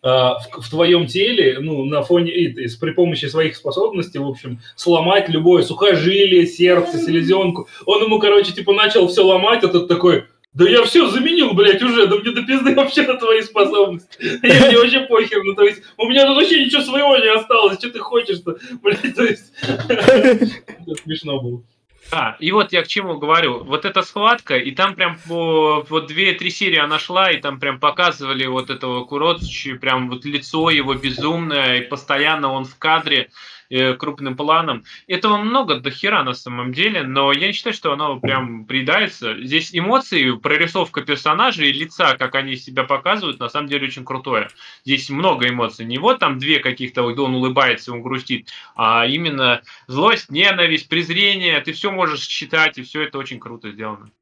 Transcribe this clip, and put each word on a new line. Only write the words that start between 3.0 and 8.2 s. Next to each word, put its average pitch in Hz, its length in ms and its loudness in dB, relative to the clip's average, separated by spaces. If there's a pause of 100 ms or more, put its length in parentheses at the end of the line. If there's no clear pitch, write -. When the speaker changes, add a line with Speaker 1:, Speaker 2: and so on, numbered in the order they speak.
Speaker 1:
своих 156 300 -2
способностей, 175 640 -4
в 139 80 -6
общем, 123 320 -12 (160)
сломать 175 520 2
любое 165 360 4
сухожилие, 185 840 4
сердце, 175 520 2
Speaker 2:
Мгм. - 80 -2
Speaker 1:
селезенку. 175 600 0 (180)
Он 208 180 4
ему, 214 160 2